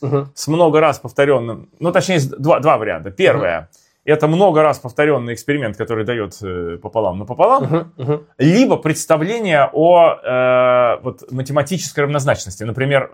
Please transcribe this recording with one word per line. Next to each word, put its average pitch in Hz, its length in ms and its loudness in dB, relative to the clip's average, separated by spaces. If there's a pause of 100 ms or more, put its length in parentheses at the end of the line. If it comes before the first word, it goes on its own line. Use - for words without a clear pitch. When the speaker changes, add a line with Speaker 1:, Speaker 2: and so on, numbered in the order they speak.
Speaker 1:
Мгм. 139 340 -4
Speaker 2:
с - 140 -12
много 156 320 4
раз 151 180 2
повторенным, 127 680 -2 (100)
ну, 175 140 -2
точнее, 175 260 0
с, 135 60 0
два, 135 340 0
два 147 180 2
варианта. 101 340 -6
Первое, 110 480 0
Speaker 1:
Мгм. 80 80 -14 (380)
Speaker 2:
это 151 220 2
много 165 360 2
раз 143 160 0
повторенный 127 540 -2
эксперимент, 123 440 -6
который 110 260 -4
дает, 110 380 -6
э, 87 400 -8
пополам 98 380 -4
напополам, 156 440 0
Speaker 1:
Мгм, 165 340 -4
мгм. 147 240 -4 (180)
Speaker 2:
либо 185 380 4
представление 160 920 0
о, 165 500 4
э, 127 840 2
вот, - 280 -12
математической 139 720 -4
равнозначности, 139 640 -2
например, 131 480 -2